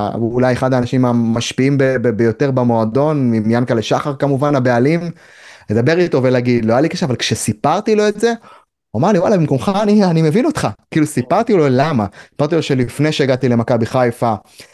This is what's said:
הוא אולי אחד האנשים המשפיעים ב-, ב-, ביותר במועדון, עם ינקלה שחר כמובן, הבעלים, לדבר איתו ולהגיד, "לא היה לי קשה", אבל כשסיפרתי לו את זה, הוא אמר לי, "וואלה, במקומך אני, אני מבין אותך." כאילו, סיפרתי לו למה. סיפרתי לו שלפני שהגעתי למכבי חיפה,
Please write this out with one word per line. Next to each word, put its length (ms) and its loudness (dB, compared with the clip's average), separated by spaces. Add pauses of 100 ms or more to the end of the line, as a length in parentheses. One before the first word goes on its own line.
(140)
הוא 200 -4
אולי 180 2
אחד 220 0
האנשים 300 0
המשפיעים 760 0
ב-, 60 2
ב-, 320 0
ביותר 340 0
במועדון, 840 0
עם 160 0
ינקלה 320 0
שחר 320 -2
כמובן, 400 0
הבעלים, 560 0 (600)
לדבר 280 2
איתו 240 0
ולהגיד, 420 0
"לא 80 2
היה 80 4
לי 80 2
קשה", 180 -4
אבל 100 -2
כשסיפרתי 800 -2
לו 140 2
את 120 -6
זה, 120 0 (580)
הוא 100 -4
אמר 120 2
לי, 60 2
"וואלה, 180 2
במקומך 360 0 (100)
אני, 220 4
אני 180 2
מבין 240 2
אותך." 220 -2 (220)
כאילו, 160 2
סיפרתי 460 -2
לו 180 4
למה. 360 0 (240)
סיפרתי 240 -2
לו 80 0
שלפני 500 0
שהגעתי 360 0
למכבי 380 0
חיפה, 480 0 (400)